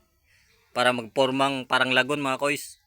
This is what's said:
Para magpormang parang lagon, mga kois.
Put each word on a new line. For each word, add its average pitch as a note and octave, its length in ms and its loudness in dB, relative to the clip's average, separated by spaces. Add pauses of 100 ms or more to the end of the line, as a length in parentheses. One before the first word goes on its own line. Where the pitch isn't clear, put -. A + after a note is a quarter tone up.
(720)
Para B2 240 2
magpormang C3 720 -2
parang B2+ 240 2
lagon, B2+ 320 0
mga C3 160 -2
kois. C#3+ 480 -4